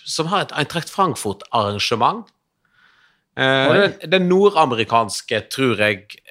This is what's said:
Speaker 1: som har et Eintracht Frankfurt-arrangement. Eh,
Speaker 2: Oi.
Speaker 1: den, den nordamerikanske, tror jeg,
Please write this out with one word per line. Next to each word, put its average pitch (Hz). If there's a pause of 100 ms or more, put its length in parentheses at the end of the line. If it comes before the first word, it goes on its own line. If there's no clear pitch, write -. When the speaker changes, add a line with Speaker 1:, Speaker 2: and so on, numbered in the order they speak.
Speaker 1:
som 160
har 208
et -
Eintracht 151
Frankfurt-arrangement. 120 (1120)
Eh, 135
Speaker 2:
Oi. 175
Speaker 1:
den, 196
den 185
nordamerikanske, 120 (100)
tror 123
jeg, 104 (260)